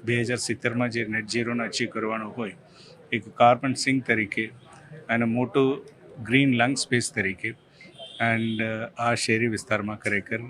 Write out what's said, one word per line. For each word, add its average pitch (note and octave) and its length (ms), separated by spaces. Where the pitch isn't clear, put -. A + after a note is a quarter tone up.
બે A#2+ 160
હજાર A#2+ 160
સિત્તેરમાં A#2+ 540
જે A#2 140
નેટ A2 220
ઝીરોને A#2 380
અચીવ A2 240
કરવાનો A2 420
હોય, G#2 260
એક A2 160
કાર્બન B2 440
સિંક C3 340
તરીકે A2 400
અને A#2 160
મોટું B2+ 640
ગ્રીન C3 300
લંગ B2 220
સ્પેસ - 380
તરીકે G2 340
and, A2+ 1160
અ, A2 240
આ A#2+ 160
શહેરી A#2 320
વિસ્તારમાં G#2 500
ખરેખર G#2+ 420